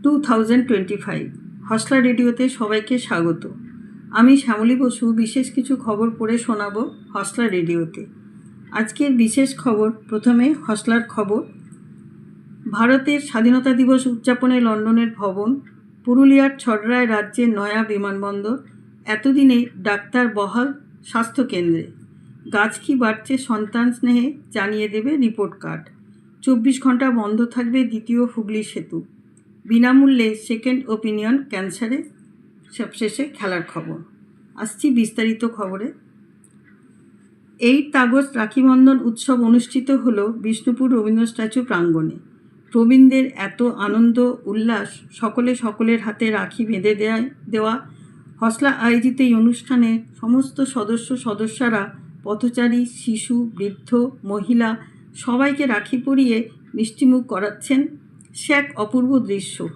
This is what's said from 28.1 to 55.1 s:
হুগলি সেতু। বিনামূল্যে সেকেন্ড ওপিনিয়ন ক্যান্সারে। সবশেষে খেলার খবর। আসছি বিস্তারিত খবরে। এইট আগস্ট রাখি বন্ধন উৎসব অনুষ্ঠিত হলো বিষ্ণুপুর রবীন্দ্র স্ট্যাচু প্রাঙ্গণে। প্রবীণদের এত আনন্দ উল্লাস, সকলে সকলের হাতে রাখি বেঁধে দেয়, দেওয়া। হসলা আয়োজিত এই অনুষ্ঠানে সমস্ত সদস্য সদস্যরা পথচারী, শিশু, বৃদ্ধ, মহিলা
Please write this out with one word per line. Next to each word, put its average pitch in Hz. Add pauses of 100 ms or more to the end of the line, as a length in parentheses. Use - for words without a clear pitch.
হুগলি 214
সেতু। 170 (600)
বিনামূল্যে 247
সেকেন্ড 247
ওপিনিয়ন 220
ক্যান্সারে। 220 (680)
সবশেষে 220
খেলার 190
খবর। 160 (520)
আসছি 220
বিস্তারিত 226
খবরে। 208 (1700)
এইট 269
আগস্ট 269
রাখি 220
বন্ধন 262
উৎসব 240
অনুষ্ঠিত 240
হলো 226
বিষ্ণুপুর 226
রবীন্দ্র 220
স্ট্যাচু 226
প্রাঙ্গণে। 170 (560)
প্রবীণদের 262
এত 196
আনন্দ 233 (100)
উল্লাস, 214 (220)
সকলে 240
সকলের 226
হাতে 220
রাখি 202
বেঁধে 208
দেয়, 220 (200)
দেওয়া। 220 (520)
হসলা 226
আয়োজিত 240
এই 247
অনুষ্ঠানে 226 (180)
সমস্ত 262
সদস্য 233
সদস্যরা 220 (300)
পথচারী, 240
শিশু, 240
বৃদ্ধ, 220 (160)
মহিলা 220 (380)